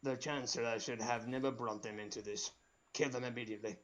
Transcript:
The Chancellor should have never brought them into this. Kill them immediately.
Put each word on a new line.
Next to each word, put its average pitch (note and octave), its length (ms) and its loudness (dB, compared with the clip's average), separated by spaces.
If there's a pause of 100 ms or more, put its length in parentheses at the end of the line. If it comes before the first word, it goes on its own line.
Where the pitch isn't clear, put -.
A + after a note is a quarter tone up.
The C3+ 140 2
Chancellor A#2+ 600 2
should A#2+ 200 -2
have A2+ 280 2
never C3 240 2
brought A2 320 0
them G#2+ 160 -4
into G#2 240 -4
this. G2+ 260 -2 (440)
Kill D3 160 4
them B2 140 -2
immediately. A2 600 -2